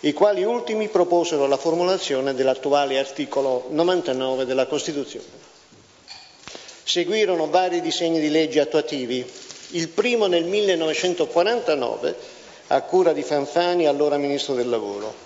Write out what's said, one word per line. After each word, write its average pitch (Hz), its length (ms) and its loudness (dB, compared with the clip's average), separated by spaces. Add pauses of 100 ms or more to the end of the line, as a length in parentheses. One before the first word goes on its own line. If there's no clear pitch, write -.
i 147 120 2
quali 190 320 4
ultimi 220 440 -2
proposero 175 580 2
la 139 100 2
formulazione 165 760 0
dell'attuale 135 640 2
articolo 135 720 -2
novantanove 135 760 0
della 131 220 0
Costituzione. 143 800 -8 (1400)
Seguirono 175 640 0
vari 175 320 2
disegni 165 400 0
di 151 100 2
legge 156 300 4
attuativi, 135 640 0 (460)
il 165 180 -4
primo 220 380 0
nel 170 180 2
millenovecentoquarantanove, 170 1700 0 (540)
a 135 140 2
cura 175 300 4
di 147 100 -2
Fanfani, 170 640 0
allora 143 320 2
Ministro 143 360 -2
del 123 140 0
Lavoro 104 460 -4 (120)